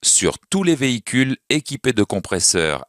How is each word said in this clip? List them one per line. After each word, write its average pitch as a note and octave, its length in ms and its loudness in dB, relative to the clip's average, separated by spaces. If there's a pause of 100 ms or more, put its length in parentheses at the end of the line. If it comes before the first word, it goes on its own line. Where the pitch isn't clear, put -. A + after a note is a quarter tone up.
sur - 360 2 (120)
tous G3 120 0
les E3+ 120 2
véhicules C3 640 0 (140)
équipés C#3 420 -2
de G#2+ 120 2
compresseurs E2+ 840 -2